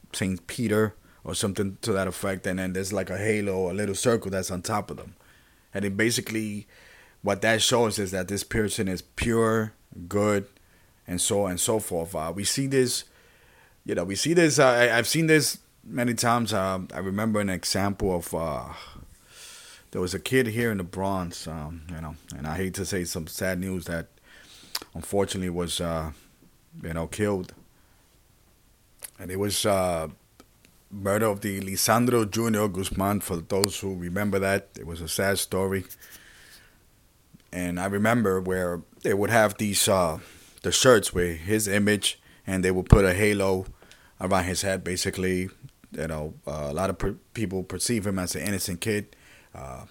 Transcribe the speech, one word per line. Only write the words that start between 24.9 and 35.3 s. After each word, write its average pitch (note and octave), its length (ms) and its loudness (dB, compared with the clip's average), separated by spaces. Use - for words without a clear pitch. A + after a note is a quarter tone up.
unfortunately F#2+ 560 -2
was, F2 300 -4
uh, D#2+ 320 -2
you E2+ 140 -8
know, E2 140 -4
killed. G2+ 460 -2
And F2+ 140 -10
it F#2+ 80 -2
was, G2+ 260 0
uh, F2+ 420 2
murder G2+ 380 0
of G2+ 140 0
the G2 200 -2
Lisandro A2 720 2
Junior G#2+ 380 2
Guzman, F#2+ 520 0
for F#2 160 -4
those F#2+ 440 -2
who G2 160 -6
remember F#2+ 420 -2
that. G2 300 0
It - 80 -12
was E2+ 140 -10
a E2 80 -8
sad G2 300 0